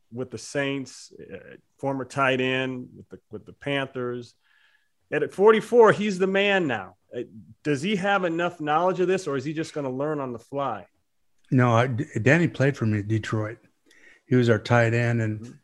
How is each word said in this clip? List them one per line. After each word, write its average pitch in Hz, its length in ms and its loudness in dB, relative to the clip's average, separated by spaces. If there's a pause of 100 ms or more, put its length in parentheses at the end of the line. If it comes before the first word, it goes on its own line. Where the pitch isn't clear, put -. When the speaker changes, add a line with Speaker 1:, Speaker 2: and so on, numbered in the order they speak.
(120)
Speaker 1:
with 127 180 -10
the 113 80 -12
Saints, 139 760 -8 (220)
uh, - 220 -20 (240)
former 135 260 -4
tight 131 360 0
end 131 540 -4
with 98 140 -20
the, - 100 -18 (120)
with 92 160 -16
the 87 60 -20
Panthers. 127 840 -6 (760)
And 147 140 -2
at 139 100 -6
forty-four, 220 600 6
he's 185 260 -2
the 190 80 2
man 196 400 2
now. 101 280 -6 (200)
Uh, 123 60 -6 (420)
does 147 180 -2
he 208 140 -2
have 196 280 0
enough 170 380 -4
knowledge 160 380 0
of 180 80 2
this, 180 180 -2
or 139 100 -4
is 131 80 -4
he 156 100 -6
just 156 200 -8
gonna 143 160 -6
learn 143 300 -4
on 131 120 -6
the 117 60 -10
fly? 120 480 -8 (640)
Speaker 2:
No, 123 200 4
I, 117 160 4
D-, 120 180 -4 (140)
Danny 143 280 4
played 135 280 0
for 117 120 -2
me 107 120 0
at 101 80 -6
Detroit. 110 520 -4 (640)
He 127 100 0
was 120 140 4
our 110 80 6
tight 117 380 4
end, 117 260 0
and 107 180 -4
Speaker 1:
Mm-hmm. 120 120 -16 (120)